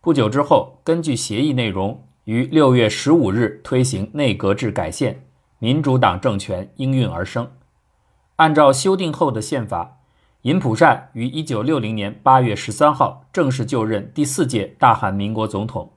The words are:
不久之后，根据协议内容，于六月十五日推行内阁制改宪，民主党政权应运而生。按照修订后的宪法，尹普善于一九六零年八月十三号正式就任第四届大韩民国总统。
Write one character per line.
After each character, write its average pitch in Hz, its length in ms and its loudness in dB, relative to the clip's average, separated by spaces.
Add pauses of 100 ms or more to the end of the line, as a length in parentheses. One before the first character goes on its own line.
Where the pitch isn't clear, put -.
不 165 140 2
久 127 120 4
之 127 140 0
后， - 420 0
根 165 200 -2
据 151 120 -2
协 113 280 -4
议 147 100 0
内 123 160 -2
容， 98 340 -4 (220)
于 113 220 -2
六 143 280 4
月 117 140 4
十 - 240 0
五 147 180 4
日 107 320 -2
推 127 220 0
行 101 300 -4
内 139 200 0
阁 98 200 0
制 110 180 -4
改 80 180 -4
宪， - 360 -6 (320)
民 131 240 0
主 131 160 2
党 95 200 2
政 104 200 -2
权 95 380 -8
应 135 180 -2
运 127 120 0
而 85 160 -6
生。 123 300 -8 (840)
按 156 180 4
照 147 180 6
修 190 240 2
订 175 160 -4
后 147 180 -2
的 113 120 -4
宪 117 240 -4
法， 85 320 -8 (420)
尹 175 180 0
普 113 160 -2
善 131 380 2
于 113 140 -8
一 151 180 -6
九 113 180 -4
六 147 160 -2
零 110 160 -6
年 104 280 -8
八 131 180 4
月 110 160 0
十 - 160 -10
三 147 220 2
号 - 360 -4
正 147 200 0
式 127 160 -4
就 117 180 -2
任 107 300 -4
第 151 100 0
四 135 220 -2
届 107 320 -4
大 123 160 6
韩 98 180 -2
民 101 220 -4
国 110 120 -2
总 104 200 -4
统。 - 300 -10